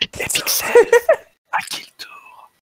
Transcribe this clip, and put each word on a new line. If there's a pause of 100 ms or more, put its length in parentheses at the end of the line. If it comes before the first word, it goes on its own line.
Les
Pixels, (600)
à (120)
qui
le
tour? (120)